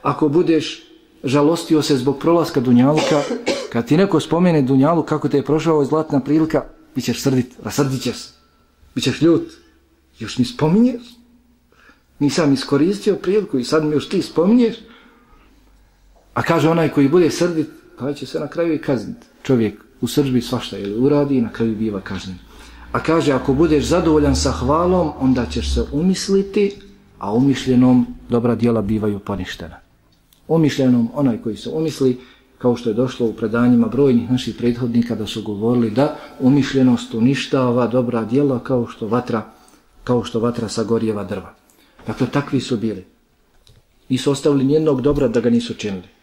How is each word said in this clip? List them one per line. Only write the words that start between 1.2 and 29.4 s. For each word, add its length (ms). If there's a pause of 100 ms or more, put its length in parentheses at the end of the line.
žalostio 580
se 160
zbog 220
prolaska 400
dunjaluka, 600 (500)
kad 160
ti 100
neko 220
spomene 420
dunjaluk, 440
kako 240
te 80
je 80
prošao 400
zlatna 340
prilika, 440 (320)
bit 100
ćeš 160
srdit, 420
rasrdit 380
ćeš 140
se, 140 (680)
bit 80
ćeš 180
ljut. 220 (760)
Još 180
mi 80
spominješ? 560 (1200)
Nisam 340
iskoristio 600
priliku 440
i 40
sad 220
mi 60
još 180
ti 120
spominješ? 540 (1600)
A 80
kaže, 280
onaj 200
koji 200
bude 220
srdit, 360 (320)
pa 140
će 120
se 140
na 80
kraju 260
i 80
kaznit. 360 (260)
Čovjek 400 (180)
u 60
srdbi 340
svašta, 360
jel, 280
uradi 320
i 40
na 100
kraju 240
biva 260
kažnjen. 360 (540)
A 120
kaže, 280
ako 220
budeš 320
zadovoljan 500
sa 160
hvalom, 680
onda 260
ćeš 280
se 180
umisliti, 840 (440)
a 140
umišljenom 720 (240)
dobra 260
djela 260
bivaju 380
poništena. 680 (600)